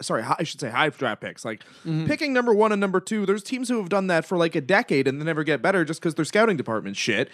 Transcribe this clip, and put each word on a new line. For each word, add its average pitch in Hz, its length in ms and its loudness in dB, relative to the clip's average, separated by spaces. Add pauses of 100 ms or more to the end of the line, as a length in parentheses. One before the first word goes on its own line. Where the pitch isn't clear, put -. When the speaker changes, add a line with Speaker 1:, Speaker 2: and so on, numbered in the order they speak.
Speaker 1:
sorry, - 200 -2
hi-, 131 180 0
I - 20 -2
should - 180 -8
say 139 80 -4
high 139 220 0
draft 113 320 -4
picks. 92 200 -10
Like, 110 220 -8 (220)
Speaker 2:
Mm-hmm. 160 200 -2
Speaker 1:
picking 294 280 -2
number 240 180 4
one 214 180 4
and 208 100 0
number 185 200 0
two, 208 240 -4
there's 202 180 0
teams 254 280 -6
who 240 80 0
have 185 100 -4
done 190 200 0
that 165 180 2
for, 190 100 -2
like, 170 180 2
a 165 60 0
decade 143 480 2
and 135 100 -2
they 151 60 -8
never 156 180 -2
get 147 200 0
better 180 240 2
just 156 160 -6
'cause 160 140 0
their 156 100 0
scouting 208 320 4
department's 101 420 -4
shit. 113 340 0